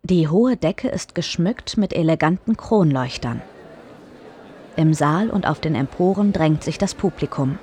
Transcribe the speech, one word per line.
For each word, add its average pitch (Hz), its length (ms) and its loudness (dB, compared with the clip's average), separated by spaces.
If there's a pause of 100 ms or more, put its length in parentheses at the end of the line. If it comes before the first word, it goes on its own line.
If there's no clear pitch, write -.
Die 175 260 2
hohe 226 300 2
Decke - 320 -2
ist - 260 -8
geschmückt - 600 -2
mit 196 160 0
eleganten 165 640 0
Kronleuchtern. 131 840 0 (1300)
Im 156 200 4
Saal 160 340 0
und 196 180 -2
auf 156 120 -2
den 160 160 -2
Emporen 185 580 0
drängt 156 300 2
sich - 160 -4
das 196 160 -2
Publikum. 147 680 -2